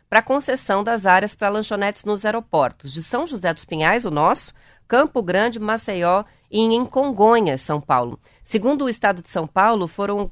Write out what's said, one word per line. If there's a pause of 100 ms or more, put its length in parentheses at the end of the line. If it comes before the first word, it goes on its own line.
Pra
concessão
das
áreas
pra
lanchonetes
nos
aeroportos
de
São
José
dos
Pinhais,
o
nosso, (360)
Campo
Grande,
Maceió (260)
e
em
Congonhas,
São
Paulo. (240)
Segundo
o
Estado
de
São
Paulo,
foram